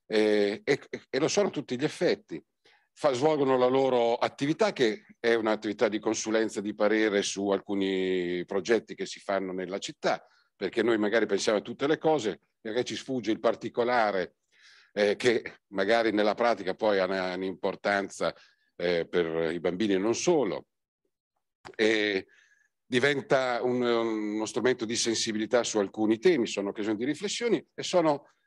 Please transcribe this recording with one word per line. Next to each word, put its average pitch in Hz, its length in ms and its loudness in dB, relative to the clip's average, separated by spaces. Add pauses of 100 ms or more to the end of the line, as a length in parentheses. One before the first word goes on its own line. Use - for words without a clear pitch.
eh, 107 580 2
e, 143 160 0 (300)
e 131 100 -4
lo 151 80 0
sono 202 200 2
a 190 40 -2
tutti 127 260 -6
gli 131 60 -4
effetti. 117 580 -2 (520)
Fa, 147 200 0
svolgono 135 440 2
la 123 80 6
loro 127 500 4
attività, 156 560 0
che 110 340 0 (140)
è 117 140 4
un'attività 107 560 0
di 104 100 -2
consulenza, 110 640 -2
di 104 140 -6
parere 107 460 2
su 98 280 -4
alcuni 92 960 -2
progetti 98 500 -2
che 95 100 -8
si - 140 -14
fanno 95 320 -4
nella 92 280 -6
città, - 460 -4 (300)
perché 101 280 -2
noi 113 140 2
magari 107 280 2
pensiamo 101 340 0
a - 20 -4
tutte 120 260 -6
le 151 100 0
cose, 123 440 0 (200)
magari 117 240 -4
ci 117 100 -8
sfugge 110 360 -4
il 107 80 0
particolare, 113 960 0 (580)
eh, 104 240 2
che - 400 0 (120)
magari 107 420 2
nella 104 240 2
pratica 101 400 0
poi 104 240 2
ha 92 60 2
una, 92 280 -2
un'importanza, 95 1000 -2 (440)
eh, 87 280 0
per 82 460 0
i 85 80 -4
bambini 90 360 0
e - 20 2
non 110 180 0
solo. 117 520 0 (1080)
E 107 520 0 (580)
diventa 127 760 0
un, 123 180 0
uno 110 640 0
strumento 123 380 0
di 110 140 -4
sensibilità 113 640 0
su 110 160 -2
alcuni 110 400 0
temi, 151 260 4
sono 101 240 -4
occasioni 104 280 -4
di 117 80 -4
riflessioni 196 680 -2
e 139 100 -12
sono 160 440 0 (180)